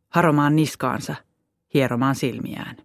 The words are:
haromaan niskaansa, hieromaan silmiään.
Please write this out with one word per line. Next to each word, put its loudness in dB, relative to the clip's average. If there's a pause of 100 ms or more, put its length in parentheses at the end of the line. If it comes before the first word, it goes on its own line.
haromaan 2
niskaansa, -2 (600)
hieromaan 2
silmiään. -6